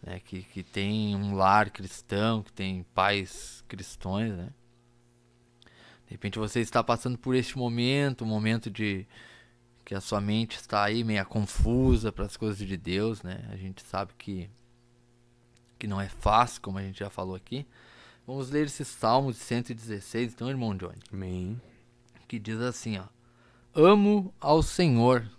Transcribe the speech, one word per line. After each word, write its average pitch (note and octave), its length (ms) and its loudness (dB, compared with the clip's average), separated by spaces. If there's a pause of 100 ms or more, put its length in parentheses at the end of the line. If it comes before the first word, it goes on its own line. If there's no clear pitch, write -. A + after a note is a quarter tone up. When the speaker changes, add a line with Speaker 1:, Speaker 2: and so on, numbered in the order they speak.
Speaker 1:
né, F2+ 180 -10
que, F#2 220 -12
que F#2 220 -12
tem G#2 520 -2
um G2+ 200 -2
lar G2+ 340 6
cristão, G#2 720 -2
que - 100 -14
tem F#2+ 320 -6 (120)
pais F#2+ 720 0
cristãos, G2 680 -6
né? F2+ 140 -10 (1600)
De - 80 -16
repente G#2 240 -6
você A2 220 -2
está A2+ 220 2
passando A#2+ 360 0
por B2+ 160 0
este B2 220 0
momento, B2 640 0
um A2 40 -2
momento A2 440 0
de G2 340 -2 (800)
que - 80 -10
a G2 80 -4
sua G2+ 180 -2
mente G#2+ 380 -2
está G#2 260 0
aí A2 200 0
meia G#2+ 200 0
confusa A2+ 880 2
para A2 140 -4
as G2+ 100 -10
coisas G#2+ 220 -4 (100)
de F#2+ 100 -4
Deus, G2+ 460 -2
né? F#2+ 280 -10
A G#2 40 -10
gente F#2+ 280 -12
sabe G2 340 -6
que, F#2+ 320 -10 (1300)
que A2 100 -8
não G2 140 -2
é G2 80 -4
fácil, A2 520 4
como F#2+ 160 -6
a G2 40 -4
gente F#2+ 180 -8
já G2+ 100 -6
falou F#2 260 -6
aqui. B2+ 300 -8 (600)
Vamos C3 220 -8
ler D3+ 180 2
esse C#3+ 180 -8
Salmo B2+ 460 2
de A2+ 60 -6
cento A#2+ 320 -4
e B2 40 -6
dezesseis, A2+ 600 -6
então, A#2+ 160 -6
irmão A#2+ 260 -2
Johnny. F2+ 240 -10 (120)
Speaker 2:
Amém. F#2 480 -6 (680)
Speaker 1:
Que A#2+ 120 -10
diz A2 200 -6
assim, A#2 380 -4
ó: F#2+ 60 -10 (680)
"Amo G3+ 680 6
ao D#3 240 6
Senhor B2 760 4